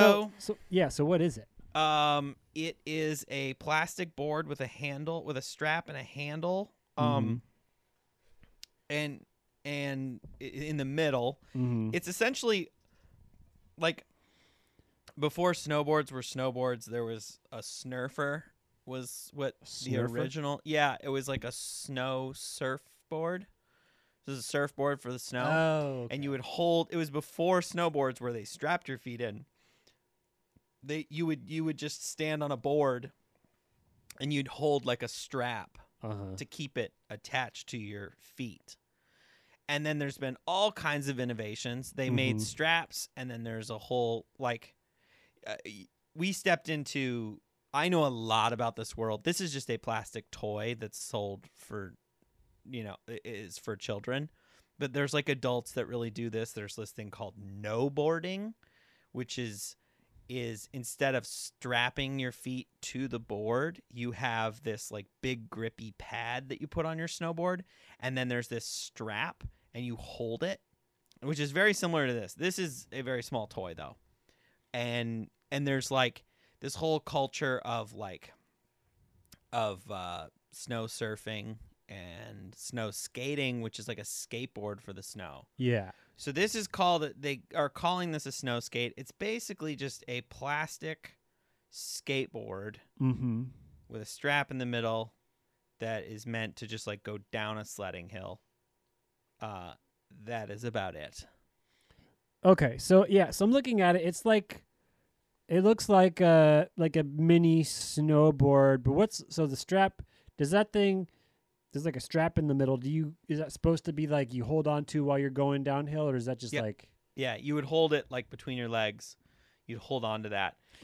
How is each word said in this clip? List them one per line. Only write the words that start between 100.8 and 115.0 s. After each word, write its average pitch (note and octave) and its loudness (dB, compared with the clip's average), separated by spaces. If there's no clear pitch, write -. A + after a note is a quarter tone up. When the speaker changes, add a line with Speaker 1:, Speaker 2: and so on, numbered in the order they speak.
Speaker 2:
it. - -14
Speaker 1:
Okay, D3 8
so F#3+ 8
yeah, G3 6
so - 2
I'm A3 8
looking B3+ 4
at F3 8
it. F#3 2
It's F3 -2
like, G#3+ 4
it F3+ 4
looks G#3+ 6
like F#3 8
a, D#3 10
like D#3+ 4
a D#3 6
mini E3 8
snowboard. C#3 6
But B2+ 4
what's, F#3 4
so D#3+ 0
the C3+ -2
strap? F#3+ 2
Does D3 2
that G#3 6
thing? G3 4
There's, C#3+ -2
like, D3+ -2
a B2+ -6
strap E3 2
in D#3 4
the C#3 4
middle. C3+ 4
Do B2 -4
you, D#3 0
is D3+ -2
that D3+ -4
supposed E3 2
to E3+ -2
be, D3+ 0
like, C#3 2
you B2 0
hold D3+ 2
on D3 2
to D3+ 0